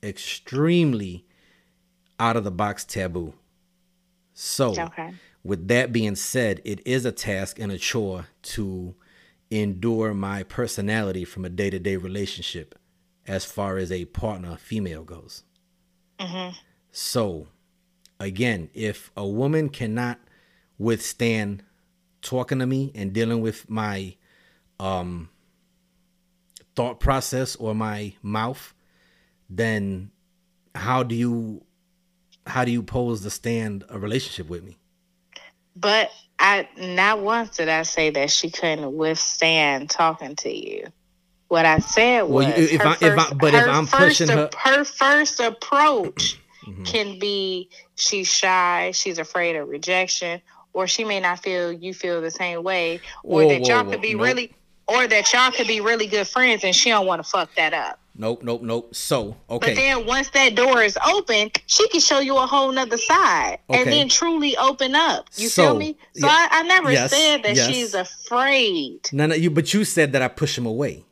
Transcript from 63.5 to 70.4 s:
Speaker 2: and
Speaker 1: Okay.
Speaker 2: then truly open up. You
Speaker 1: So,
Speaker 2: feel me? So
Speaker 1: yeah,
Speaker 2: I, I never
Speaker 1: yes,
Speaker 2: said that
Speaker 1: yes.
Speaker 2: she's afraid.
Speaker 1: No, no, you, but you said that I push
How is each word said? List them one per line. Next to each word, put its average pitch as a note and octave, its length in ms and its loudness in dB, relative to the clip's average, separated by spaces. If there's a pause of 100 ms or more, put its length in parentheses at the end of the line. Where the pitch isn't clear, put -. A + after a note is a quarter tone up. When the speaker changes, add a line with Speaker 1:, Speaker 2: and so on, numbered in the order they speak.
Speaker 2:
and B3+ 140 4
Speaker 1:
Okay. B3+ 80 2
Speaker 2:
then C#4+ 180 2
truly D#4 480 2
open C4+ 400 2
up. D#4 400 2
You A3 120 -4
Speaker 1:
So, F3+ 180 6
Speaker 2:
feel C3 120 6
me? D4+ 180 -4 (200)
So C#4+ 100 2
Speaker 1:
yeah, D4 60 8
Speaker 2:
I, E4 180 6
I D#4+ 140 4
never F4 260 4
Speaker 1:
yes, C3 240 4
Speaker 2:
said D4 300 4
that G#3 100 2
Speaker 1:
yes. B3+ 180 4
Speaker 2:
she's A#3 220 -4
afraid. G#3+ 1160 0
Speaker 1:
No, D3 140 2
no, D#3+ 100 2
you, E3 160 4
but D3 200 2
you G#3 120 4
said D3+ 300 2
that C3+ 80 4
I B2+ 40 2
push C#3+ 320 -2